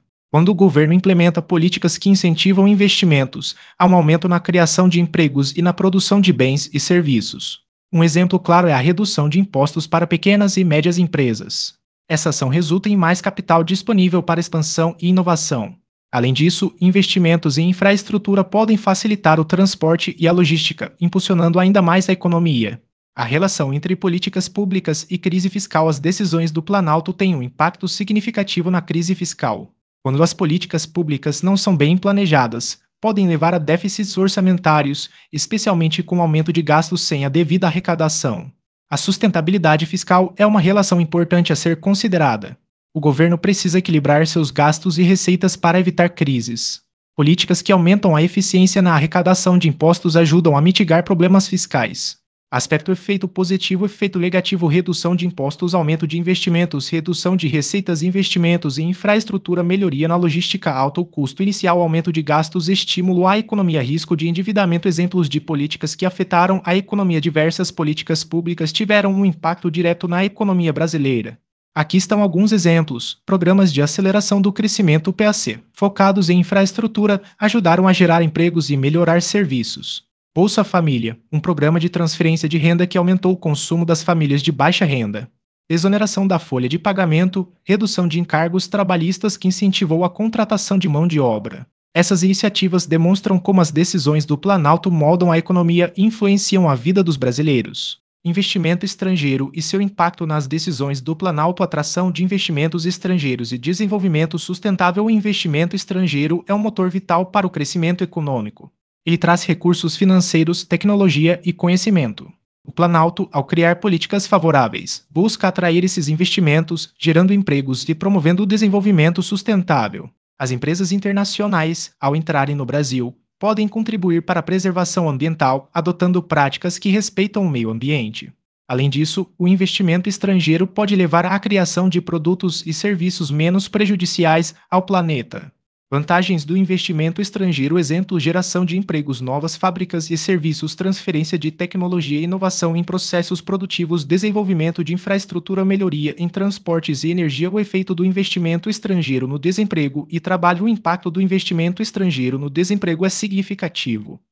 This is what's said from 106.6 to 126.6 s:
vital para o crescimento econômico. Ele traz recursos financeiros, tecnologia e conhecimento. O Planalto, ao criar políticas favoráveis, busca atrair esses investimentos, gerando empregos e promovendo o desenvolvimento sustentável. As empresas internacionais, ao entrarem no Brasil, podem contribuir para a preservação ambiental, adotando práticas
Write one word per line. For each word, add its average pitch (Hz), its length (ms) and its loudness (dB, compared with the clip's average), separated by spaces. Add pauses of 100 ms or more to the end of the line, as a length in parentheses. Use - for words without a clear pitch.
vital 180 380 -2
para 190 180 0
o 180 60 -2
crescimento 170 520 -2
econômico. 139 680 -6 (340)
Ele 165 120 2
traz 175 260 2
recursos 175 540 -2
financeiros, 180 640 2
tecnologia 175 800 2
e 175 80 -2
conhecimento. 175 800 0 (340)
O 147 60 -16
Planalto, 170 640 0
ao 139 100 -2
criar 170 320 2
políticas 190 500 -2
favoráveis, 143 880 0
busca 196 380 0
atrair 175 340 0
esses 180 240 -2
investimentos, 160 920 0
gerando 170 360 4
empregos 139 560 0
e 160 40 0
promovendo 180 500 0
o - 20 0
desenvolvimento 190 760 2
sustentável. 175 880 -2 (300)
As 127 120 -4
empresas 160 420 -2
internacionais, 196 1080 -2
ao 139 160 2
entrarem 147 400 -2
no 139 100 -4
Brasil, 127 480 -2 (240)
podem 214 300 0
contribuir 196 540 -2
para 170 180 -2
a 156 40 -6
preservação 180 640 -2
ambiental, 139 640 -2
adotando 180 500 0
práticas 151 560 -2